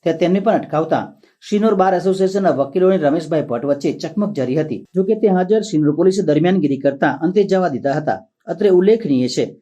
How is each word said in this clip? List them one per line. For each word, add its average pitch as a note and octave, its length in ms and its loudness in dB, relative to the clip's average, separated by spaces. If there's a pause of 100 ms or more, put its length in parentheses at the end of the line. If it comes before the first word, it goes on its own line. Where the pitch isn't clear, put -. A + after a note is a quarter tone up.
ત્યાં E3 140 0
તેમને F3+ 220 2
પણ G3+ 140 0
અટકાવતા D3+ 600 -2 (360)
શિનોર G#3 260 2
બાર F#3+ 180 2
એસોસિએશનના F#3+ 560 0
વકીલો C#3 380 0
અને F#3+ 100 2
રમેશભાઈ D#3 440 0
ભટ્ટ A#2 240 -4
વચ્ચે C#3+ 280 -2
ચકમક F#3+ 380 -6
જારી C3 240 -4
હતી. D3+ 300 -4 (100)
જો F#3+ 80 0
કે, F#3+ 120 0
તે G#3+ 120 0
હાજર F#3+ 340 2
શિનોર D3+ 340 0
પોલીસે F#3 260 2
દરમિયાનગીરી D#3 560 2
કરતા C#3 320 0 (120)
અંતે F#3 220 2
જવા F#3 240 0
દીધા C3+ 260 -2
હતા. D3 320 -4 (200)
અત્રે G3 240 0
ઉલ્લેખનીય F3+ 580 2
છે B2 180 -2 (160)